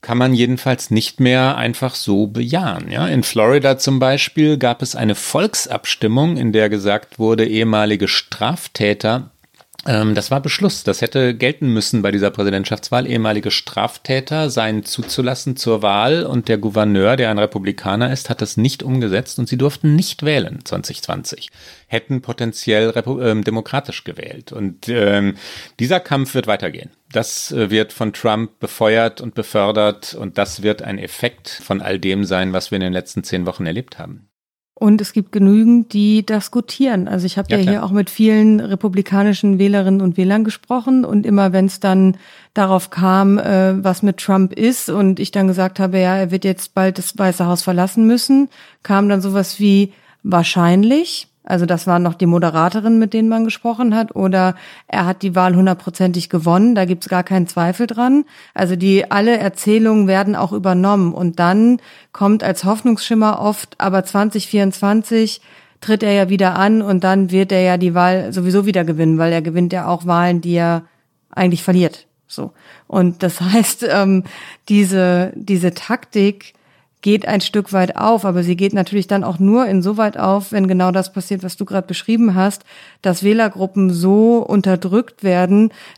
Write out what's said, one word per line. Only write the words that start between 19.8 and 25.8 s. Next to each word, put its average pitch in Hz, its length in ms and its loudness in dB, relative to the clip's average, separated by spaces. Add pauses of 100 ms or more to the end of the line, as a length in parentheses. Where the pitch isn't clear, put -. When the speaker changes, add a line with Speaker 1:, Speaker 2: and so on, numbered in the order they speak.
Speaker 1:
nicht 185 280 -4
wählen 143 400 -2
zwanzig - 380 -10
zwanzig, - 480 -10 (380)
hätten 127 340 -4
potenziell 113 680 -2
repu-, 123 300 -6
ähm, 110 220 0
demokratisch 110 640 -6
gewählt. - 480 -16
Und, 101 360 -10
ähm, 202 460 2 (460)